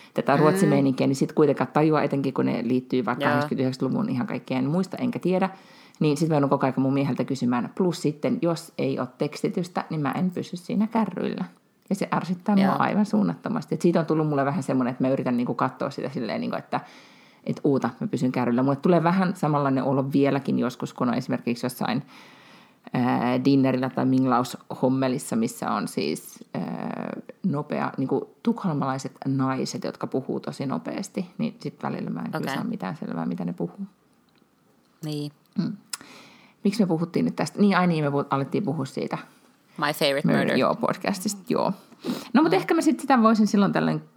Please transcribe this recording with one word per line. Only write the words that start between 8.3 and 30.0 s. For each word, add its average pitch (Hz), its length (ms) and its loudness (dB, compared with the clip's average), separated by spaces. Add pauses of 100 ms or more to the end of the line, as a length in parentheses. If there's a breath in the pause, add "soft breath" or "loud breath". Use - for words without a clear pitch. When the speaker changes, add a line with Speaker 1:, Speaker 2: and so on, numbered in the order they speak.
Speaker 1:
jos 165 360 -2
ei 135 220 -2
oo 127 60 -4 (120)
tekstitystä, - 720 -4
niin 160 100 -2
mä 143 120 -2
en 180 180 0
pysy 175 260 -6
siinä 196 300 -2
kärryillä. - 580 -2 (460)
Ja 196 40 -2
se - 200 -2
ärsyttää 175 420 0
mua 196 80 6
Speaker 2:
Joo. 190 140 4
Speaker 1:
aivan - 280 2
suunnattomasti. - 680 -2
Et 160 80 -4
siitä 175 180 4
on 160 60 0
tullut 156 220 2
mulle 139 160 2
vähän 139 180 0
semmonen, 131 280 0
että 131 140 -2
mä 131 60 4
yritän 131 260 0
niinku 123 180 -2
katsoa 127 360 -2
sitä - 180 -6
silleen, 127 320 -4
niinku, - 160 -4
että, - 240 -6 (640 loud breath)
et - 200 -4
uuta, 131 260 2 (100)
mä 143 60 -4
pysyn 127 260 -2
kärryillä. 123 300 0
Mulle 139 140 0
tulee 170 260 4
vähän 180 340 2
samanlainen 143 480 0
olo 135 280 0
vieläkin 139 460 2
joskus, 120 360 -4
kun 127 140 0
on 120 60 0
esimerkiksi 123 520 -4
jossain, 123 360 -4 (920 loud breath)
ää, 127 500 0
dinnerillä 131 460 4
tai 131 140 -2
minglaushommelissa, 131 1300 0
missä - 340 -2
on 104 180 -2
siis, - 560 -6 (100)
ää, - 580 -6 (340)
nopea, 143 500 -2
niinku 135 460 -2
tukholmalaiset 139 720 -2 (140)
naiset, 131 580 0
jotka - 220 -6